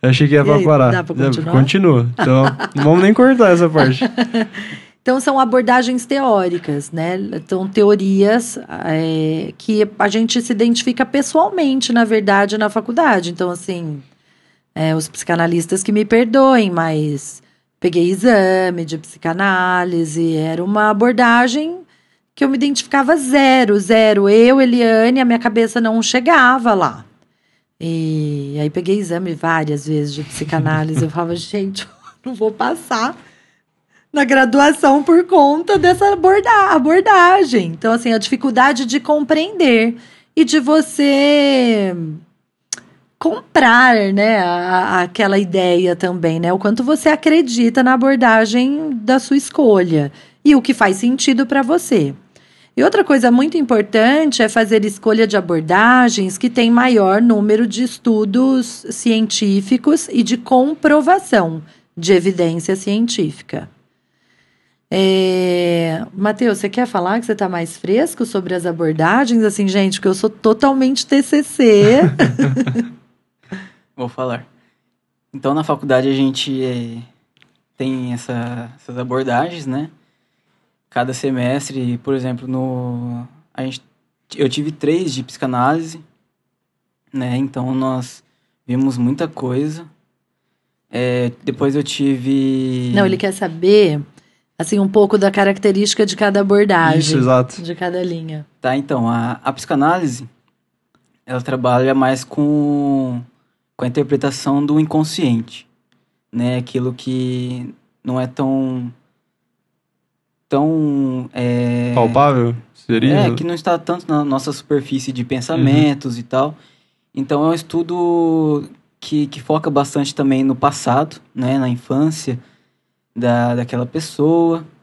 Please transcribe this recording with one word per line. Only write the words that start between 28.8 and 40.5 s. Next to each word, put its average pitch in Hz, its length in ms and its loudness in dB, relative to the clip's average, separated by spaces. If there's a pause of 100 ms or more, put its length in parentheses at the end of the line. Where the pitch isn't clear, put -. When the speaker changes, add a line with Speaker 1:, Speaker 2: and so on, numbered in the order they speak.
Speaker 2:
exame 175 380 -6
várias 151 500 -2
vezes 147 300 -4
de 151 80 -10
psicanálise. 156 800 -4
Eu 156 80 -4
falava, 170 260 -6
<laughs> - 0 -
"Gente, 196 460 -8
eu - 80 -20 (340)
não 254 80 -10
vou 214 160 -4
passar 247 640 -6 (1000)
na 285 100 0
graduação 277 800 4
por 349 220 4
conta 339 520 2
dessa 359 360 2
aborda-, 392 580 4
abordagem." 349 1040 4
Então, 220 180 -2
assim, 233 220 0
a 220 40 2
dificuldade 254 680 0
de 233 120 -4
compreender 302 1000 0 (360)
e 311 120 4
de 285 120 0